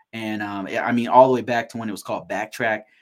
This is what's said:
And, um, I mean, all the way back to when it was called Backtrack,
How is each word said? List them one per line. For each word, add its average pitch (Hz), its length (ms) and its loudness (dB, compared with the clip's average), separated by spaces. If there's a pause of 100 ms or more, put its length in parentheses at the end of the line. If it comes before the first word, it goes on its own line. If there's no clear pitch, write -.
(120)
And, 110 300 -6
um, 101 240 -6
I 113 240 -2
mean, 120 160 2
all 127 220 8
the 127 60 4
way 117 80 0
back 117 260 -2
to 120 100 -10
when 113 100 -6
it 101 40 -4
was 92 100 -10
called 87 260 -8
Backtrack, 107 540 -2 (200)